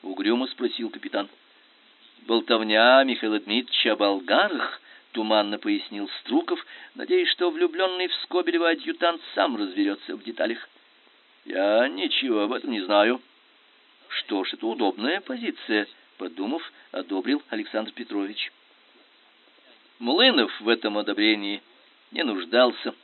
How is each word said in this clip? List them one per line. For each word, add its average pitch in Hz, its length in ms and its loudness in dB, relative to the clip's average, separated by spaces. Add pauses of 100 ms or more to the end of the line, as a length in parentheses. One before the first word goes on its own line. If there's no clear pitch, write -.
угрюмо 104 440 0
спросил 117 420 -4
капитан. 101 380 -6 (960)
"Болтовня 113 760 6
Михаила 110 340 0
Дмитриевича 110 540 0
о - 40 2
болгарах", 104 840 0 (320)
туманно 107 460 2
пояснил 104 500 -4 (120)
Струков, 165 440 -2 (300)
надеясь, 175 340 0
что 175 220 0
влюбленный 175 580 0
в - 140 -2
Скобелева 170 480 0
адъютант 165 500 -2 (140)
сам 120 220 0
разберется 101 600 -4
в 101 60 -18
деталях. 113 460 -6 (760)
"Я 104 440 2
ничего 135 540 0
об 107 100 -2
этом 127 180 -6
не 110 100 -2
знаю". 104 400 4 (880)
"Что 98 360 -4
ж, - 100 -6
это - 120 -8
удобная 113 540 -2
позиция", 117 680 -4 (320)
подумав, 95 440 -6 (300)
одобрил 95 580 -2
Александр 110 420 -6
Петрович. 104 600 -6 (1500)
Млынов 143 600 2
в 107 80 -2
этом 110 300 2
одобрении 101 640 0 (500)
не 151 100 -4
нуждался 110 800 2